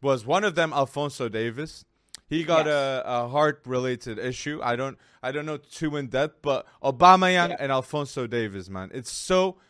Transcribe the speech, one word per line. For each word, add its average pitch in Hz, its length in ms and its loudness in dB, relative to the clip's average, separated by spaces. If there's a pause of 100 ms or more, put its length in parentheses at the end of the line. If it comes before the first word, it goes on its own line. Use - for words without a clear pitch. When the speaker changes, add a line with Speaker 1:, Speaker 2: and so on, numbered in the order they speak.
Speaker 1:
was 131 220 0
one 175 180 0
of 196 120 0
them, 160 180 0
Alphonso 139 560 -2
Davies. 117 540 -6 (440)
He 160 160 -2
got 156 240 4
Speaker 2:
Yes. 151 80 2
Speaker 1:
a, 135 300 -2
a 120 220 -2
heart 147 380 0
related 123 540 -4
issue. 127 440 -6
I 120 120 0
don't, 131 220 -6 (260)
I 131 80 -4
don't 147 140 -6
know 151 120 -6
too 147 400 -6
in 139 100 -6
depth, 135 340 -2
but 139 240 -2 (180)
Aubameyang 180 680 6
Speaker 2:
Yeah. - 100 -6
Speaker 1:
and 135 120 -4
Alphonso 131 560 -2
Davies, 101 420 -4
man. 95 240 -10
It's 127 180 -12
so 185 460 0 (120)